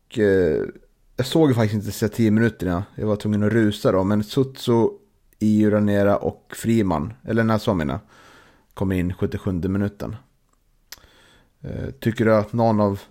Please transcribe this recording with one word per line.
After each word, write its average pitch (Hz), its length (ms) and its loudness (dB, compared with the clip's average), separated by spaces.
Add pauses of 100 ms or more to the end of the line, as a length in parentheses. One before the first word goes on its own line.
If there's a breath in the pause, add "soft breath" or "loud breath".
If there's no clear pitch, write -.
(200)
eh, 92 440 2 (540)
jag 123 80 -2
såg 160 240 4
ju 120 60 2
faktiskt 110 180 0 (120)
inte 104 60 -8
så 110 160 -2
tio 107 240 2
minuterna. 104 520 0 (120)
Jag 107 120 -6
var 104 80 0
tvungen 104 280 -2
att 104 100 2
rusa 110 380 2
då. 95 120 2
Men 104 200 0
Sutsu, 123 640 0 (520)
Iu 107 320 2
Ranera 101 460 2
och - 400 -8
Friman, 104 560 -2 (120)
eller 113 180 0
när 113 140 2
som 104 200 -2
mina, 76 220 -4 (720 soft breath)
kom 95 180 -4
in 90 220 -2
sjuttiosjunde 95 560 -4
minuten. 101 460 -4 (1500 soft breath)
Eh, - 280 -10 (100)
tycker 113 260 0
du 110 100 6
att 104 180 0
någon 113 260 2
av 98 200 0 (120)